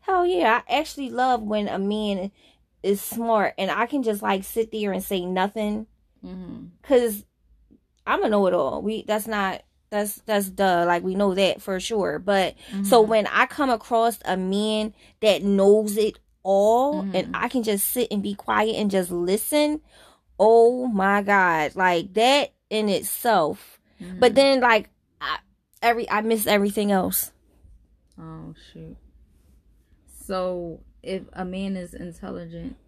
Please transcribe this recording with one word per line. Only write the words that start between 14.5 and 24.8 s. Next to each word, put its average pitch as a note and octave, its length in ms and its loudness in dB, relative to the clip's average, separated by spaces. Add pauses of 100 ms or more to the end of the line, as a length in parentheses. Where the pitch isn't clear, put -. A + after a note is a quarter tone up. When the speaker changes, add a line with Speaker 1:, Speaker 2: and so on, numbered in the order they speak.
Speaker 1:
that G3 220 4
knows G3+ 560 4
it G#3+ 200 0 (240)
all, A#3 600 2 (100)
and F#3 140 -2
Speaker 2:
Mm-hmm. - 100 -8
Speaker 1:
I G3 140 -4
can B3 120 -2
just G#3 260 -2
sit B3 220 -2
and G3+ 120 -4
be G3+ 120 -4
quiet G#3+ 420 -2
and G#3 140 -2
just F#3 200 -2
listen, A3+ 720 -2 (580)
oh A#3 460 6
my G3+ 360 2
God. F3+ 540 2
Like, F3+ 380 0
that B3+ 400 2 (160)
in G#3+ 180 -2
itself. - 920 -2 (400)
But B3 120 6
Speaker 2:
Mm-hmm. - 40 -6
Speaker 1:
then, C4+ 240 6
like, A#3 300 2 (300)